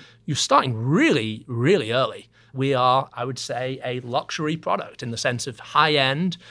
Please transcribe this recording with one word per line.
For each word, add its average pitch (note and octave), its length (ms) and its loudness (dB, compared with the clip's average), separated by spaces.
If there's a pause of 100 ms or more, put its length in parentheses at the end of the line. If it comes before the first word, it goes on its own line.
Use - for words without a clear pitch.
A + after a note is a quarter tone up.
(260)
you're C#3 100 -4
starting C#3+ 400 2
really, B2 720 2
really B2 460 0
early. A2+ 360 -2 (240)
We C3+ 220 0
are, B2+ 380 4
I A#2+ 120 -6
would C3 160 -6
say, C3 440 -6
a B2 160 -4
luxury D3 560 -4
product F3+ 460 -6
in B2 80 -6
the A#2 60 -6
sense A#2+ 320 -2
of A#2 100 -10
high D3+ 360 2
end, C#3+ 420 2 (140)